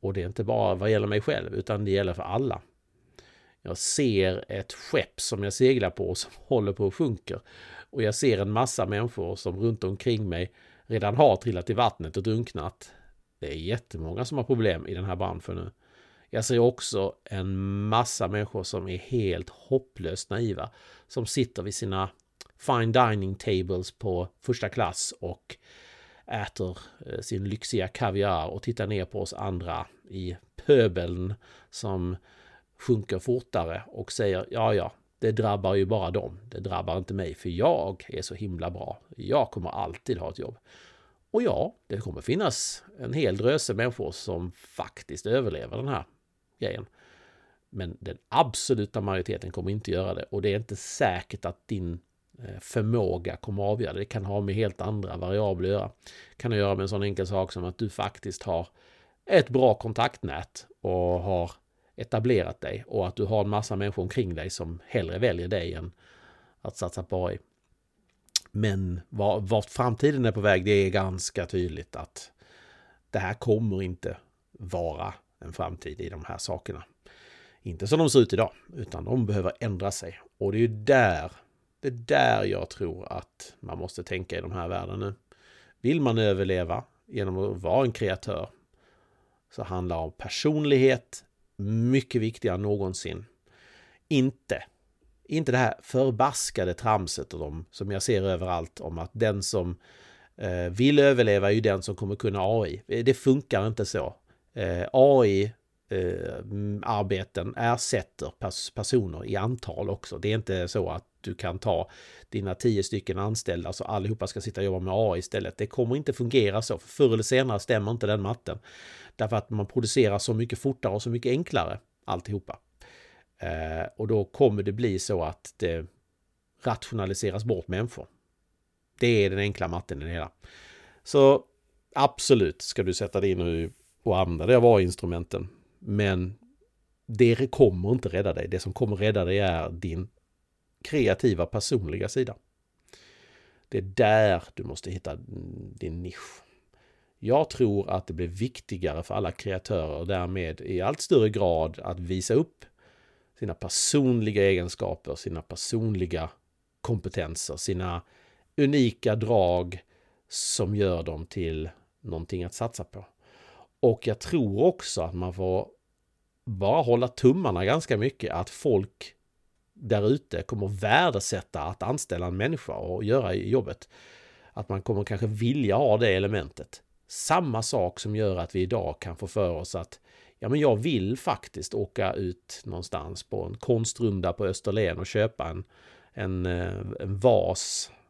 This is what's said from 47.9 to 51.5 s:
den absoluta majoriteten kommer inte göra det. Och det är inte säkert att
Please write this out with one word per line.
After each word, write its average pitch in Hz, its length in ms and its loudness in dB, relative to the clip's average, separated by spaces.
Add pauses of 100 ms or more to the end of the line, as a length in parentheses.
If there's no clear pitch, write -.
den - 180 -10 (100)
absoluta 117 720 0
majoriteten 95 520 -4
kommer 90 180 -6
inte 104 200 -4
göra 92 240 -2
det. 82 80 -8
Och 101 200 -6
det 104 60 2
är 98 80 2
inte 110 200 -6
säkert - 680 -4
att - 240 -8